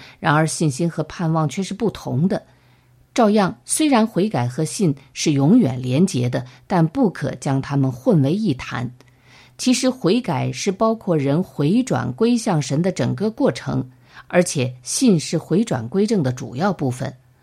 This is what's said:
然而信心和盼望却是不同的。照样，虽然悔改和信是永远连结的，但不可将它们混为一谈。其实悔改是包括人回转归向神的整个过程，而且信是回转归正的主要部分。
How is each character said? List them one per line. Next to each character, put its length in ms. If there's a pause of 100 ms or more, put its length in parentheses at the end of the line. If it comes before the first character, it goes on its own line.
(220)
然 120
而 140
信 240
心 180
和 140
盼 300
望 160
却 120
是 120
不 180
同 380
的。 160 (680)
照 160
样， 360
虽 220
然 200
悔 220
改 180
和 160
信 320 (180)
是 200
永 260
远 220
连 260
结 220
的， 160 (200)
但 220
不 220
可 260
将 260
它 140
们 160
混 300
为 120
一 200
谈。 380 (680)
其 160
实 160
悔 300
改 320
是 180
包 240
括 240
人 240
回 400
转 300
归 260
向 240
神 200
的 100
整 240
个 160
过 180
程， 400 (380)
而 160
且 400
信 340
是 200
回 260
转 240
归 180
正 160
的 120
主 240
要 160
部 180
分。 240 (280)